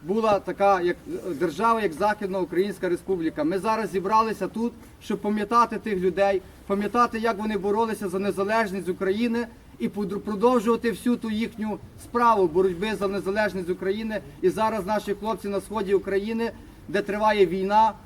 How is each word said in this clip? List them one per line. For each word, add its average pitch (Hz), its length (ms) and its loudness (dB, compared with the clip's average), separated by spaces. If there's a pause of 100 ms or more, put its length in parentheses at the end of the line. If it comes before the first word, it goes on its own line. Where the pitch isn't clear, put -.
була 208 360 2
така, 190 420 2
як, 175 160 0 (440)
держава, 214 400 2
як 196 120 0
Західноукраїнська 190 960 0
Республіка. 165 560 -2
Ми 180 140 0
зараз 220 320 0
зібралися 196 580 2
тут, 233 240 -4 (300)
щоб 202 160 -4
пам'ятати 214 600 0
тих 202 200 -4
людей, 190 440 2 (240)
пам'ятати, 208 520 0
як 226 200 0
вони 214 200 -2
боролися 208 500 0
за 185 100 -4
незалежність 196 680 0
України, 226 580 0 (320)
і 233 100 -2
подр-, 202 300 -4
продовжувати 226 720 2
всю 240 260 0
ту 226 140 -6
їхню 214 480 -4 (240)
справу 233 440 4
боротьби 185 480 2
за 196 140 -2
незалежність 190 600 -2
України. 202 500 -4 (220)
І 185 60 4
зараз 214 380 0
наші 202 280 -2
хлопці 208 340 -4
на 196 120 -2
сході 196 340 -2
України, 202 580 0 (360)
де 196 140 0
триває 208 440 4
війна 202 460 4 (140)